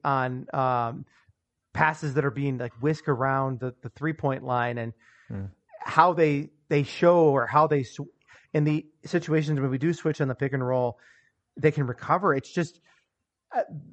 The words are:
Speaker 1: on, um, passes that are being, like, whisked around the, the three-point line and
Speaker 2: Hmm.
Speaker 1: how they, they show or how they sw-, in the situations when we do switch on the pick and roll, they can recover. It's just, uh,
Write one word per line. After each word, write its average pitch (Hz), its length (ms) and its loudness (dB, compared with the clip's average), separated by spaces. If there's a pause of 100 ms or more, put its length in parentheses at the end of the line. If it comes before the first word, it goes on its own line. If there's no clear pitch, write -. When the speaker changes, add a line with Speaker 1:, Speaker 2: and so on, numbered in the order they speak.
Speaker 1:
on, 131 500 -2
um, 123 500 -2 (680)
passes 156 420 0
that 139 100 2
are 139 60 0
being, 135 280 -4
like, 120 220 -8
whisked 151 280 -2
around 135 500 0
the, 127 240 -8
the 120 60 -10
three-point 139 560 -4
line 120 340 -2
and 117 140 -6 (360)
Speaker 2:
Hmm. 98 160 -8 (360)
Speaker 1:
how 170 320 4
they, 156 380 2 (180)
they 143 140 2
show 175 480 4
or 131 160 2
how 151 200 4
they 143 180 2
sw-, - 160 -16 (520)
in 147 120 2
the 151 200 0 (220)
situations 156 520 0
when 135 120 0
we 131 80 -2
do 160 160 0
switch 156 260 -2
on 139 80 0
the 127 60 -2
pick 139 180 -4
and 131 140 -2
roll, 123 320 0 (580)
they 151 140 4
can 143 160 -2
recover. 160 480 0
It's 135 180 -6
just, - 280 -4 (760)
uh, 247 80 -2 (300)